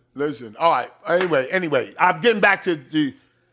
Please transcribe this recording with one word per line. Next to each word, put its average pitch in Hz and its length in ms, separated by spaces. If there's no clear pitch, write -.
listen. 123 460
All 165 120
right. 123 200
Anyway, 165 420
anyway, 160 480
I'm 170 220
getting 214 220
back 196 220
to 175 120
the, 147 400